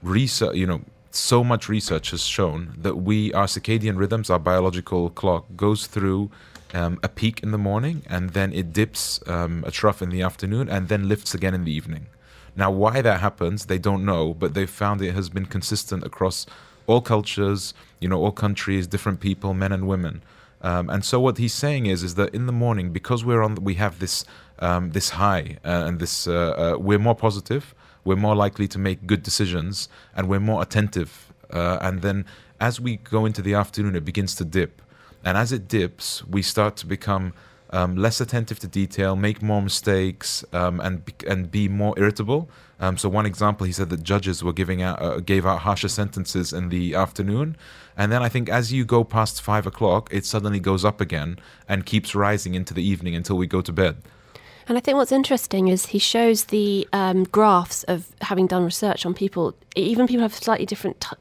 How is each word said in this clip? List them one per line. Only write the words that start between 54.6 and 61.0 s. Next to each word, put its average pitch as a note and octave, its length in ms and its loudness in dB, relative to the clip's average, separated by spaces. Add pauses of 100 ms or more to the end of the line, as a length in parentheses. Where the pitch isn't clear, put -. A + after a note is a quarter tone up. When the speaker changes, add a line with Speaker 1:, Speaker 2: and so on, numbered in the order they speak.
Speaker 2:
And A#3+ 80 2
I B3 40 2
think C#4 160 4
what's C4 160 4
interesting B3 560 2
is F#3 160 2
he - 120 -2
shows A3+ 480 4
the, G3+ 460 0
um, F#3+ 320 2
graphs F#3+ 600 4
of F3+ 240 -2 (100)
having F#3 280 2
done F3+ 180 2
research F#3 400 -2
on F3 80 -2
people. F3+ 420 -2 (220)
Even A3+ 300 4
people B3 160 2
have G#3+ 120 -2
slightly - 300 0
different - 340 -6
t-, - 220 -10